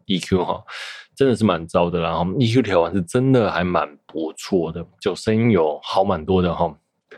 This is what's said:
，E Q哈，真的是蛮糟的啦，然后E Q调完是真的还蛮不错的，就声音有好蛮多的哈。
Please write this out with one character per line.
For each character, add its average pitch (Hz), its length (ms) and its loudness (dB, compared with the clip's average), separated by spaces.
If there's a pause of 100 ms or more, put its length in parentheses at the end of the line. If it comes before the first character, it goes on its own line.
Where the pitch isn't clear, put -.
，E 95 120 -2
Q 90 260 0
哈， 85 200 -6 (520)
真 139 140 2
的 117 60 2
是 110 100 0
蛮 85 220 0
糟 87 240 2
的 87 80 -2
啦， 82 100 -2
然 82 160 -2
后 92 140 -4
E 117 120 2
Q 127 120 2
调 95 180 2
完 82 100 0
是 95 120 -2
真 127 280 0
的 120 200 4
还 85 120 0
蛮 85 240 0 (200)
不 78 260 -8
错 82 380 -2
的， 85 140 -10 (140)
就 95 140 -2
声 110 220 -2
音 117 160 4
有 80 320 2
好 95 200 0
蛮 90 220 -2
多 92 160 2
的 87 120 0
哈。 80 220 -4 (420)